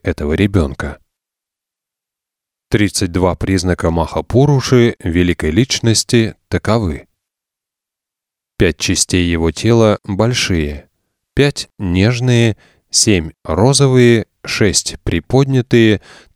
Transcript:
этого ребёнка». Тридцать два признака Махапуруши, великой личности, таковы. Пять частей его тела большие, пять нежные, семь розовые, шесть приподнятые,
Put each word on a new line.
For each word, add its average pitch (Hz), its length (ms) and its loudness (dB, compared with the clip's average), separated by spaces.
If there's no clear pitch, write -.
этого 76 320 -4
ребёнка». 92 640 -2
Тридцать 101 440 -2
два 90 240 0
признака 90 560 -2
Махапуруши, 120 1040 0
великой 87 540 -2
личности, 113 800 0
таковы. 104 580 -4
Пять 87 220 0
частей 90 500 -2
его 82 220 0
тела 110 540 2
большие, 92 840 -4
пять - 420 -2
нежные, 117 800 0
семь 85 440 0
розовые, 123 840 2
шесть - 580 -2
приподнятые, 120 960 0